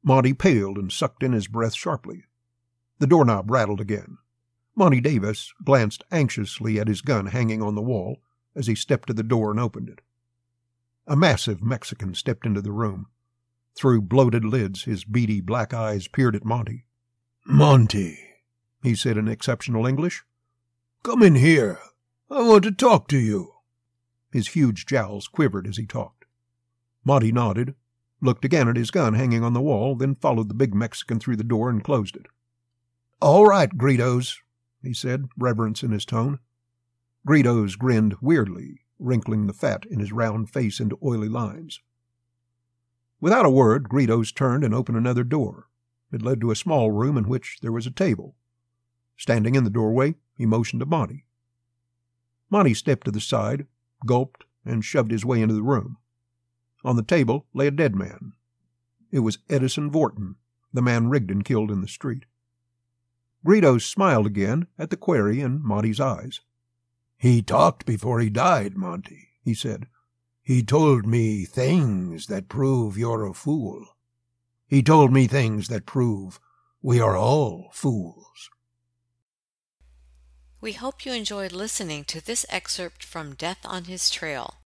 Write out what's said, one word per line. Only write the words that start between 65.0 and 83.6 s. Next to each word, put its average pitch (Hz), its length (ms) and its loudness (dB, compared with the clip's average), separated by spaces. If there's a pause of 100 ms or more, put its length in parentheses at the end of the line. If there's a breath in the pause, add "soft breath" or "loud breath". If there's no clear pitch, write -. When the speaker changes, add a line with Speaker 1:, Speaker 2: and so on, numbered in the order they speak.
Speaker 1:
in 139 240 -4
Monty's 107 360 -2
eyes. 127 420 -6 (720)
"He 123 240 4
talked 156 460 2
before 117 340 -2
he 113 80 0
died, 123 480 0
Monty," - 540 -12 (120)
he 113 120 -2
said. 107 340 -8 (540)
"He 127 200 2
told 135 440 2
me 110 400 0
things 110 800 -2
that 196 240 -8
prove 123 480 -2
you're 113 260 -4
a 98 80 -8
fool. 143 640 -8 (720)
He 139 160 2
told 147 280 6
me 131 160 6
things 110 420 -2
that 113 180 -8
prove 104 520 -4 (440)
we 120 180 2
are 107 160 2
all 113 560 0
fools." - 800 -8 (2000)
Speaker 2:
We 220 140 -12
hope 254 320 -12
you 262 60 -8
enjoyed 202 400 -8
listening 180 540 -8
to 160 140 -12
this 233 300 -8
excerpt - 540 -10
from 151 300 -14
Death 175 300 -10